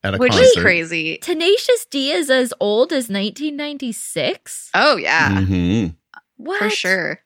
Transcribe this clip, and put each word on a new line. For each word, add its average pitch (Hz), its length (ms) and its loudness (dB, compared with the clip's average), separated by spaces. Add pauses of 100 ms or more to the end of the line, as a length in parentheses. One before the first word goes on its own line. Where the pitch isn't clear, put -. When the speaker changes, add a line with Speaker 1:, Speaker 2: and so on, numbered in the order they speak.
Speaker 1:
at 196 120 -2
a - 20 -2
Speaker 2:
Which 247 160 2
Speaker 1:
concert. 508 120 6
Speaker 2:
is 508 180 8
crazy. 185 580 0
Speaker 3:
Tenacious 392 680 0
D 277 220 -2
is 330 180 -2
as 254 300 2
old 208 320 0
as 262 180 -2
nineteen 214 460 -4
ninety-six? 277 1160 -8
Speaker 2:
Oh, 233 240 4
yeah. 151 340 0 (100)
Speaker 1:
Mm-hmm. 92 460 0 (500)
Speaker 3:
What? 381 220 -8
Speaker 2:
For 415 100 0
sure. 185 560 -2